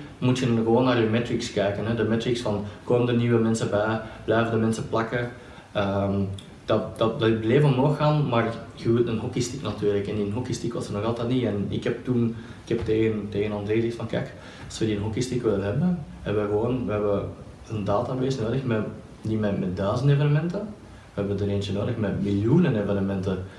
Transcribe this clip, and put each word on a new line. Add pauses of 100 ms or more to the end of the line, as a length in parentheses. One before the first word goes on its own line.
(180)
moet
je
gewoon
naar
je
metrics
kijken,
hè.
De
metrics
van, (180)
komen
er
nieuwe
mensen
bij, (260)
blijven
de
mensen
plakken. (420)
Ehm, (460)
dat,
dat,
dat
bleef
omhoog
gaan,
maar (200)
je
wilt
een
hockeystick
natuurlijk.
En
die
hockeystick
was
er
nog
altijd
niet.
En
ik
heb
toen, (280)
ik
heb
tegen,
tegen
André
gezegd
van,
"Kijk, (320)
als
we
die
hockeystick
willen
hebben, (160)
hebben
we
gewoon,
we
hebben (380)
een
database
nodig
met, (360)
die
met,
met
duizend
evenementen. (540)
We
hebben
er
eentje
nodig
met
miljoenen
evenementen. (160)